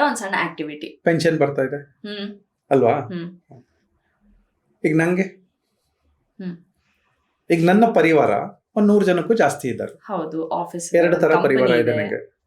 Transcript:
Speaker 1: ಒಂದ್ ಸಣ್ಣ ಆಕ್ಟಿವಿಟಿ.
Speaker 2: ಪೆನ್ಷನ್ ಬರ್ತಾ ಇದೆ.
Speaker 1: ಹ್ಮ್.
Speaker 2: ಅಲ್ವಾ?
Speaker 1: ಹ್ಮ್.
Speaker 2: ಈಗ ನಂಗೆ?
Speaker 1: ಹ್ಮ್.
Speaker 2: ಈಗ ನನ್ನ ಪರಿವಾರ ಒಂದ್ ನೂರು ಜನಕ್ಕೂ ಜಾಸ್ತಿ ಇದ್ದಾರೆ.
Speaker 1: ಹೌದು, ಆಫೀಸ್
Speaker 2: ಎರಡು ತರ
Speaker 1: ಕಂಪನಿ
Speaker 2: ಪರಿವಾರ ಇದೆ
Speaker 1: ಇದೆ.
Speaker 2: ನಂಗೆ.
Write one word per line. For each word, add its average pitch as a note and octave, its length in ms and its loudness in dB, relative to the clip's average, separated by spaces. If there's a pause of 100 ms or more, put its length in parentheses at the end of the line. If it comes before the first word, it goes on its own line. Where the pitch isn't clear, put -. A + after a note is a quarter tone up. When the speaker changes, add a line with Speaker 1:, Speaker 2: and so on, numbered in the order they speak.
Speaker 1:
ಒಂದ್ A#3+ 100 -4
ಸಣ್ಣ F#3+ 200 -6
ಆಕ್ಟಿವಿಟಿ. D#3 640 -8
Speaker 2:
ಪೆನ್ಷನ್ E3 360 2
ಬರ್ತಾ C#3 220 0
ಇದೆ. C3+ 160 -4
Speaker 1:
ಹ್ಮ್. G3+ 640 -14 (300)
Speaker 2:
ಅಲ್ವಾ? C#3 280 2
Speaker 1:
ಹ್ಮ್. E3+ 420 -10 (1400)
Speaker 2:
ಈಗ D#3 100 0
ನಂಗೆ? F3 280 0 (1200)
Speaker 1:
ಹ್ಮ್. F3 140 -10 (960)
Speaker 2:
ಈಗ E3 140 2
ನನ್ನ G#3 200 6
ಪರಿವಾರ D#3+ 440 4 (460)
ಒಂದ್ G#3 120 2
ನೂರು G#3 180 4
ಜನಕ್ಕೂ F3+ 280 2
ಜಾಸ್ತಿ C#3+ 340 0
ಇದ್ದಾರೆ. G#2 380 -8
Speaker 1:
ಹೌದು, D#3+ 440 -8
ಆಫೀಸ್ F3 460 -6
Speaker 2:
ಎರಡು E3+ 220 4
ತರ D#3 160 2
Speaker 1:
ಕಂಪನಿ D#3+ 100 4
Speaker 2:
ಪರಿವಾರ B2+ 260 2
ಇದೆ A#2+ 220 2
Speaker 1:
ಇದೆ. G#2 120 -2
Speaker 2:
ನಂಗೆ. - 440 -8